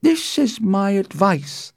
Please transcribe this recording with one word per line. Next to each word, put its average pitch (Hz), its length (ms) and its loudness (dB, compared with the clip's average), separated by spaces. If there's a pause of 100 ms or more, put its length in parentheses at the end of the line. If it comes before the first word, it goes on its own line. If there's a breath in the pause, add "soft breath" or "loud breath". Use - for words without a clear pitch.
This - 360 0
is 269 220 0
my 196 300 0
advice 190 880 0